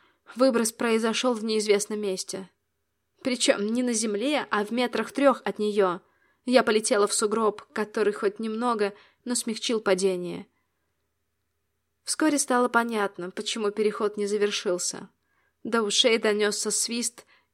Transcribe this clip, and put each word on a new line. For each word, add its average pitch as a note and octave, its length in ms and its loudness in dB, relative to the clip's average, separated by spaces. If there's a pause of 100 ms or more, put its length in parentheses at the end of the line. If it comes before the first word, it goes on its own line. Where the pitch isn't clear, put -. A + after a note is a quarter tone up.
(340)
Выброс A#3 380 4
произошел A3+ 640 0
в G#3+ 100 -8
неизвестном G#3+ 560 0
месте. F#3+ 500 -6 (720)
Причем A#3 420 2
не A3+ 180 0
на B3 100 0
земле, A3+ 580 -2
а G#3 140 0
в G#3 60 -10
метрах A#3+ 420 -2
трех C4+ 320 4
от G3+ 140 -4
нее. G3+ 420 2 (440)
Я B3 180 6
полетела G#3+ 440 2
в G3 80 -2
сугроб, G#3+ 480 0 (100)
который G#3+ 400 -2
хоть G#3 260 -2
немного, A3 540 -2 (320)
но A#3+ 100 -4
смягчил A3+ 460 -2
падение. F#3 640 0 (1600)
Вскоре D4 320 0
стало B3 300 2
понятно, G#3+ 640 -2
почему G#3+ 400 -4
переход G#3 440 -2
не G#3 100 -4
завершился. G3+ 840 -2 (540)
До A3+ 180 -2
ушей A3+ 360 2
донесся G#3 520 0
свист, - 560 -4 (280)